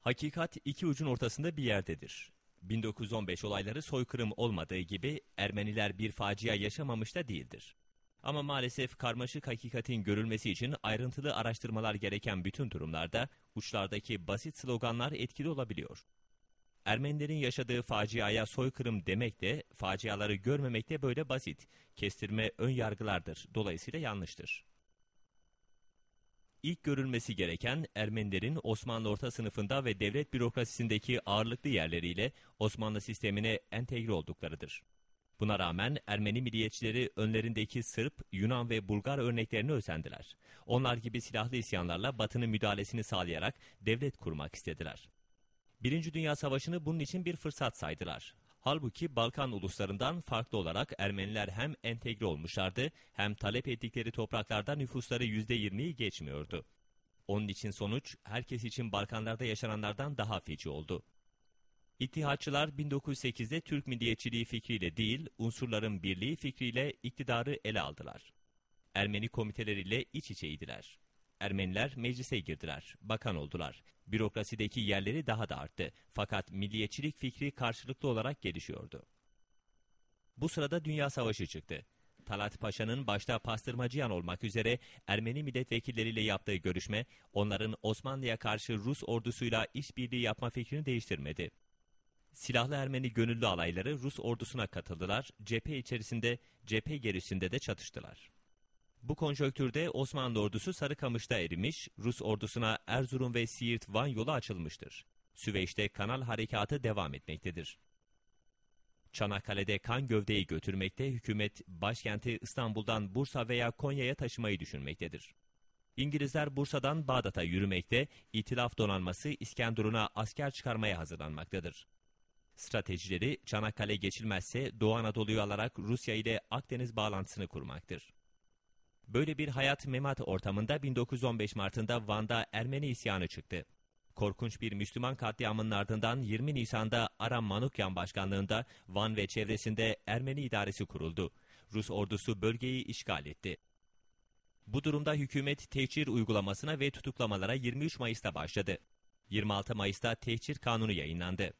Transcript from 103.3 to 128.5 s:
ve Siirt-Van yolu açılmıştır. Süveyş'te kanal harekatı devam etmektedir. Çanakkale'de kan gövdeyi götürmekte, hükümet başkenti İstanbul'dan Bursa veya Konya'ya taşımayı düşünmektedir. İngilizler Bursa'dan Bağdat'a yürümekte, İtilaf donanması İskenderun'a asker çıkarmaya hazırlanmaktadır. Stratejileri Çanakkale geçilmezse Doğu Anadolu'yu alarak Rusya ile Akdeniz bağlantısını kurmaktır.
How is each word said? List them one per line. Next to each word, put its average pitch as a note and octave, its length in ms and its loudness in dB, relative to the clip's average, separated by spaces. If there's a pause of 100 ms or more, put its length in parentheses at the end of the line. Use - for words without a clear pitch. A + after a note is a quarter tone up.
ve A#2 120 4
Siirt-Van A#2 600 0
yolu B2 260 0
açılmıştır. F#2 760 -4 (280)
Süveyş'te G2 540 0
kanal A#2 340 -2
harekatı A2+ 600 0
devam G2+ 320 2
etmektedir. D#2+ 640 -6 (1300)
Çanakkale'de G2+ 640 0
kan B2+ 280 -2
gövdeyi G#2+ 400 4
götürmekte, F#2+ 600 -2
hükümet A2 600 -2
başkenti G#2+ 760 -2
İstanbul'dan A2 720 0
Bursa B2+ 340 2
veya A#2+ 220 4
Konya'ya C#3 440 0
taşımayı A2 460 0
düşünmektedir. D2+ 760 -6 (600)
İngilizler C#3+ 600 0
Bursa'dan C#3+ 520 2
Bağdat'a G2+ 340 2
yürümekte, F#2+ 640 4 (240)
İtilaf A#2+ 460 0
donanması G2 500 2 (120)
İskenderun'a A2+ 720 2
asker B2 360 -2
çıkarmaya G#2+ 480 0
hazırlanmaktadır. D#2+ 880 -6 (720)
Stratejileri F#2 880 -2
Çanakkale G#2+ 500 0
geçilmezse G#2 840 -2
Doğu A2 140 6
Anadolu'yu A2 480 2
alarak G#2 360 -2
Rusya A2 360 0
ile A2 260 2 (100)
Akdeniz B2 460 -4
bağlantısını G2 520 -2
kurmaktır. D#2 640 -8 (920)